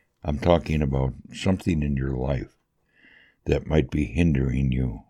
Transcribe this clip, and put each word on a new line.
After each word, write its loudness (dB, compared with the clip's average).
I'm -4
talking 2
about 0
something 0
in 0
your -2
life -4
that 0
might 2
be 0
hindering 2
you -2